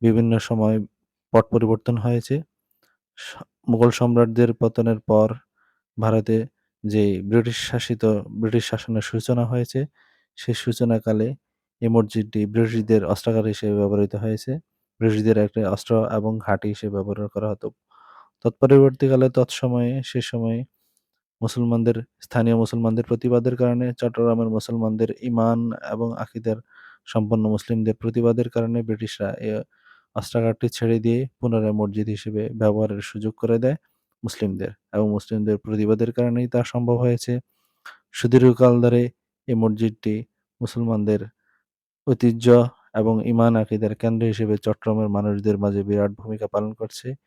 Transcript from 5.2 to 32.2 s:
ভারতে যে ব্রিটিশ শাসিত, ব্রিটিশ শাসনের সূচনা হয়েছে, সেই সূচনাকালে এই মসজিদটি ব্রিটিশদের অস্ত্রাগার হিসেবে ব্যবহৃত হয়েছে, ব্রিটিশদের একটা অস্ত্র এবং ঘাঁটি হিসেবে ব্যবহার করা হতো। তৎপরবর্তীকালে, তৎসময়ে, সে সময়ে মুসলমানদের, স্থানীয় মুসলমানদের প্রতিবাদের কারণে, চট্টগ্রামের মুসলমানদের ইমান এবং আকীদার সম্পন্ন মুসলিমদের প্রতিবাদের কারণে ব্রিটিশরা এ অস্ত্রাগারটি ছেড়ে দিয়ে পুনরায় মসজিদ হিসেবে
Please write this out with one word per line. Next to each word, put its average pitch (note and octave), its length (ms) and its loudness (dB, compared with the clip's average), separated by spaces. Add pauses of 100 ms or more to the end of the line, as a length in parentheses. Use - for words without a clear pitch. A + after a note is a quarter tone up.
ভারতে A2 400 0 (460)
যে G#2+ 200 0 (200)
ব্রিটিশ A2+ 380 0
শাসিত, A#2 420 -6 (320)
ব্রিটিশ A2 300 0
শাসনের A2 400 -4
সূচনা A#2+ 400 -2
হয়েছে, A#2+ 340 -4 (580)
সেই A#2 180 -4
সূচনাকালে A2+ 720 0 (540)
এই A#2 80 0
মসজিদটি A2 560 0
ব্রিটিশদের A2 600 2
অস্ত্রাগার A2 400 0
হিসেবে G#2 300 -2
ব্যবহৃত G2+ 400 2
হয়েছে, A2 360 -4 (480)
ব্রিটিশদের A2 380 2
একটা G#2+ 220 0 (100)
অস্ত্র G#2 240 -4 (180)
এবং G#2+ 260 -2
ঘাঁটি G#2 320 -2
হিসেবে G#2 240 -8
ব্যবহার G2+ 360 -6
করা G#2+ 200 -6
হতো। G#2 180 -8 (800)
তৎপরবর্তীকালে, C3+ 840 4
তৎসময়ে, B2 640 0 (100)
সে - 180 -6
সময়ে A#2 380 -4 (840)
মুসলমানদের, A#2 560 0 (220)
স্থানীয় A#2 360 0
মুসলমানদের A2+ 500 0
প্রতিবাদের A#2+ 500 0
কারণে, B2 380 0
চট্টগ্রামের A#2 560 0
মুসলমানদের A2 600 -2 (120)
ইমান A#2 380 0 (320)
এবং A2+ 160 -6 (100)
আকীদার A2 400 -6 (480)
সম্পন্ন A2 440 0
মুসলিমদের A2 460 -2
প্রতিবাদের A#2 540 0
কারণে A#2 320 -2
ব্রিটিশরা G#2+ 480 -6 (120)
এ A2 80 -6 (680)
অস্ত্রাগারটি A2+ 540 -2
ছেড়ে A2+ 300 0
দিয়ে A#2 200 0 (140)
পুনরায় G#2+ 420 -2
মসজিদ G#2+ 320 -2
হিসেবে G#2+ 360 -6 (100)